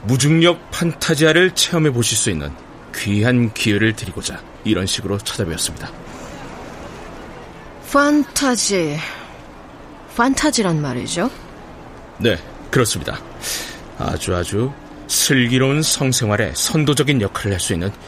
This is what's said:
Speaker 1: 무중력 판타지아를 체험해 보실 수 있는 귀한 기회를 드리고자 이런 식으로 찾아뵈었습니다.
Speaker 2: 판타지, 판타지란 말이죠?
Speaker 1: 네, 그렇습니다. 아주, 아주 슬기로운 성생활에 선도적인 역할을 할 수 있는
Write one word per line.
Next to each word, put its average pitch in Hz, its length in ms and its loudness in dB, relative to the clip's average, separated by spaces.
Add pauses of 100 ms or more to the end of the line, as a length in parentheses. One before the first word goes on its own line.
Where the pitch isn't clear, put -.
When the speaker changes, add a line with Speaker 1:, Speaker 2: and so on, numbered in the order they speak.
Speaker 1:
무중력 156 640 4
판타지아를 165 800 4
체험해 156 380 2
보실 120 260 2
수 - 140 2
있는 73 200 -2 (440)
귀한 110 580 2
기회를 107 420 2
드리고자 - 460 -8 (240)
이런 98 220 2
식으로 98 320 -2
찾아뵈었습니다. - 720 -4 (2000)
Speaker 2:
판타지, 262 1080 4 (1160)
판타지란 233 680 2
말이죠? 143 480 -2 (880)
Speaker 1:
네, 107 180 2 (340)
그렇습니다. - 480 0 (800)
아주, - 360 -2
아주 98 380 -2 (340)
슬기로운 131 760 4
성생활에 113 720 2
선도적인 147 680 2
역할을 101 320 0
할 92 80 0
수 - 120 -2
있는 90 180 0 (180)